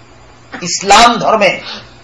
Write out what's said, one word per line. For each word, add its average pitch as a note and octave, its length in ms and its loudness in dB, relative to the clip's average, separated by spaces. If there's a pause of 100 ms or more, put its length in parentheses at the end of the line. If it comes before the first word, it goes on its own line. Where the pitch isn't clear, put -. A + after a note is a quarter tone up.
(600)
ইসলাম G3+ 540 2
ধর্মে F#3+ 440 0 (440)